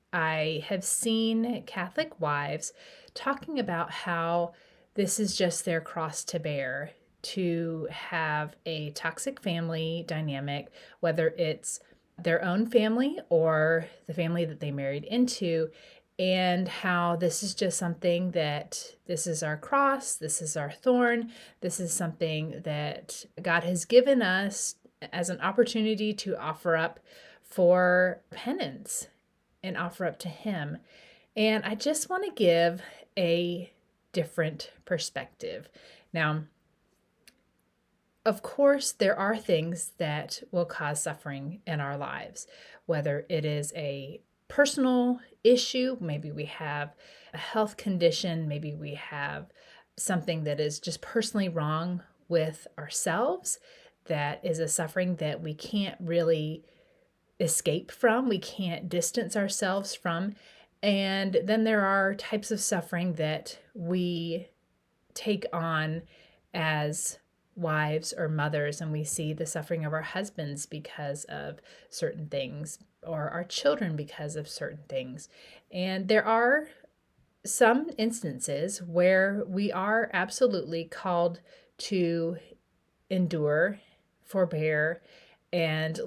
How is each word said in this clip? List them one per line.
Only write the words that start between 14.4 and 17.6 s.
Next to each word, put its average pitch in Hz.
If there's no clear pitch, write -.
that 156
they 147
married 139
into, 175
and 185
how 175
this 170
is 196
just 180